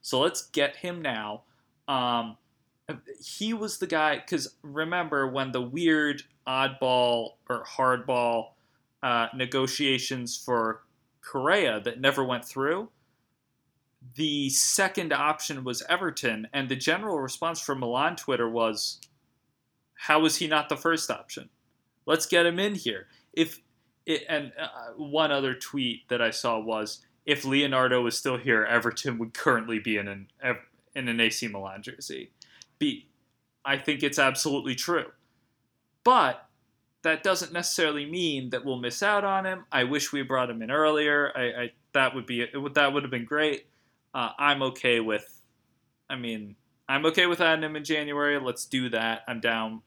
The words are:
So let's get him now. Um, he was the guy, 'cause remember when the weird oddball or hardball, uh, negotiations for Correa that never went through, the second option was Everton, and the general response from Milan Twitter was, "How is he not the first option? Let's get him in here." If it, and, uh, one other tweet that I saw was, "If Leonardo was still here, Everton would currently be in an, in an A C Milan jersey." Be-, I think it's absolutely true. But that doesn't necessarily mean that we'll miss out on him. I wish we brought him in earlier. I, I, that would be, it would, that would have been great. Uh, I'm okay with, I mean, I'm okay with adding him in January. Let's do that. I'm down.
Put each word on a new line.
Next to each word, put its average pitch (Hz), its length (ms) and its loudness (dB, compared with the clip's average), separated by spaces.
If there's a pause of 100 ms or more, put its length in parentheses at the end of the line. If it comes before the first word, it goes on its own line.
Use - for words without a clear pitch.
So - 180 -2
let's 175 240 0
get 143 340 -2
him 175 240 -8
now. 110 420 -6 (440)
Um, 120 500 0 (840)
he 220 320 -4
was 214 240 -6
the 185 100 -4
guy, 156 320 2
'cause - 420 -6
remember 151 680 -2
when 131 240 -2
the 127 100 -2
weird 151 640 2 (240)
oddball 127 880 2 (140)
or 120 160 -2
hardball, 123 880 2 (500)
uh, 120 300 2
negotiations 131 1040 -2
for 113 460 -2 (380)
Correa 139 600 2
that 117 180 -6
never 139 240 4
went 123 220 -2
through, 165 440 -2 (1300)
the 147 340 -2
second 185 640 2
option 147 500 0
was 123 200 -4
Everton, 139 680 -2
and 135 160 -2
the 131 60 0
general 170 440 0
response 160 420 -4
from 135 180 -4
Milan 131 360 0
Twitter 120 340 0
was, 113 500 -2 (960)
"How 156 320 4
is 151 120 2
he 170 100 -2
not 151 220 2
the 147 80 0
first 165 340 0
option? - 380 -10 (560)
Let's 160 200 2
get 170 200 6
him 170 140 2
in 202 160 0
here." 104 320 -6 (260)
If 160 280 0 (440)
it, 160 220 -2
and, 147 300 -4
uh, 120 380 -12
one 151 360 0
other 135 220 0
tweet 127 540 -6
that 120 140 0
I 113 100 2
saw 113 280 -2
was, 110 460 -6 (200)
"If 135 200 0
Leonardo 135 560 4
was 117 160 0
still 127 200 -2
here, 117 260 2
Everton 117 560 0
would 113 140 -6
currently 117 460 0
be 107 180 -2
in 101 100 -4
an, 98 240 -12 (640)
in 131 120 -4
an 117 120 -2
A 113 100 6
C - 180 -4
Milan 98 360 -10
jersey." - 480 -14 (480)
Be-, - 300 -4 (560)
I 139 120 0
think 143 240 -2
it's 143 160 0
absolutely 135 580 2
true. 165 360 -2 (960)
But 214 420 4 (540)
that 160 200 0
doesn't 180 320 0
necessarily 156 520 0
mean 151 460 -2
that 127 140 -4
we'll 131 140 -2
miss 123 240 -4
out 202 200 4
on 190 220 0
him. 185 260 -6
I 131 120 4
wish 139 280 0
we 143 100 -2
brought 131 280 0
him 113 120 -6
in 113 100 -4
earlier. 151 640 4
I, 123 280 -2
I, 117 80 -6 (200)
that 131 240 4
would 123 100 -6
be, 120 160 -2
it 120 160 -4
would, 143 180 -6
that 143 180 6
would 143 100 0
have 131 80 -6
been 120 140 -4
great. 151 420 0 (460)
Uh, 120 260 -2
I'm 139 240 4
okay 127 360 2
with, 110 420 -4 (680)
I 139 60 -6
mean, 110 400 -8 (320)
I'm 139 180 0
okay 165 220 4
with 175 140 2
adding 160 220 4
him 156 120 -6
in 147 80 -6
January. 147 560 0
Let's 127 260 -6
do 127 240 -2
that. 113 380 0
I'm 120 120 -6
down. 113 480 -2